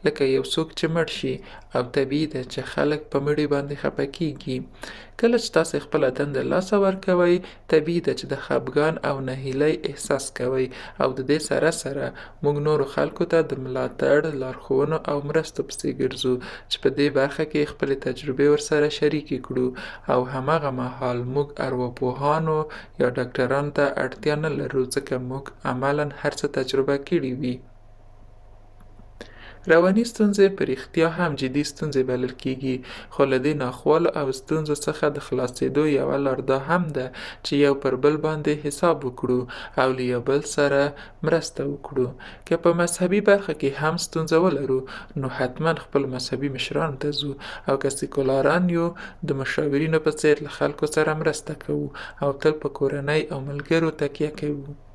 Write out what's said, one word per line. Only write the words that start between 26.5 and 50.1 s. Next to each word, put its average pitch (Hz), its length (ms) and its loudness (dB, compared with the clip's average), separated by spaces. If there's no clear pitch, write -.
تجربه 135 380 2
کړي 139 320 0
وي. 123 160 -2
رواني 185 400 6
ستونزې 202 480 4
په - 120 0
رښتیا 160 380 0
هم 170 240 0
جدي 135 300 0
ستونزې 135 380 0
بلل 127 220 -2
کیږي، 131 320 -2
خو 139 180 4
له 131 120 2
دې 151 160 2
ناخوالو 151 640 2
او 131 180 -2
ستونزو 151 460 -2
څخه 147 320 0
د 143 100 -10
خلاصېدو 131 640 0
یوه 139 320 0
لار 131 180 0
دا 135 60 4
هم 175 260 2
ده 127 100 -2
چې - 80 -2
یو 139 180 6
پر 139 240 2
بل 151 180 6
باندې 151 400 0
حساب 151 400 0
وکړو 123 340 0
او 131 40 4
له 123 100 0
یو 120 220 0
بل 139 100 4
سره 139 260 4
مرسته 160 400 0
وکړو. 131 380 -2
که 165 200 0
په 170 160 4
مذهبي 180 480 2
برخه 202 320 4
کې 135 80 2
هم 170 240 0
ستونزه 160 360 2
ولرو، 135 360 2
نو 131 180 -4
حتماً 156 460 0
خپل 139 320 0
مذهبي 131 420 -4
مشرانو 147 460 -2
ته 147 160 -2
ځو، 143 120 -4
او 135 120 2
که 139 200 0
سیکولاران 139 760 2
یو، 170 140 0
د 139 180 -2
مشاورینو 156 600 0
په 151 160 0